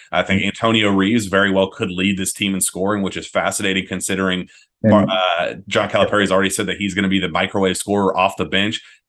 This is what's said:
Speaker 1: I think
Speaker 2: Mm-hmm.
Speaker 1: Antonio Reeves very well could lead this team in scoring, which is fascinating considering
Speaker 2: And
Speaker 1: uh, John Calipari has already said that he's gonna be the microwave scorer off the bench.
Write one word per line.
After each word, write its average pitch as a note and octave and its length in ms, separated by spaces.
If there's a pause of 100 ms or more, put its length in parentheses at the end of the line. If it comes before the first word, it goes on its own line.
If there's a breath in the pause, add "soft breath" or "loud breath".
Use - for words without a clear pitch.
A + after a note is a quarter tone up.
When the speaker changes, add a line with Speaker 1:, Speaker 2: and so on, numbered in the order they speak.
(120 loud breath)
Speaker 1:
I F2+ 100
think F#2+ 200
Speaker 2:
Mm-hmm. G2 60
Speaker 1:
Antonio A2 420
Reeves G2 360
very G2 240
well F#2+ 200
could G2+ 200
lead F#2+ 280
this F#2+ 160
team G2 200
in F#2 60
scoring, G2 420
which F#2 140
is E2 100
fascinating F#2+ 640
considering F#2 580 (360 soft breath)
Speaker 2:
And G#2 280
Speaker 1:
uh, F2 440 (140)
John G2+ 200
Calipari G2+ 320
has F#2 100
already F#2+ 200
said G#2 160
that G2 100
he's G2 180
gonna G2 140
be F#2+ 100
the F2+ 120
microwave F#2+ 460
scorer G2+ 400
off F#2+ 200
the F#2 80
bench. G2+ 380 (260 loud breath)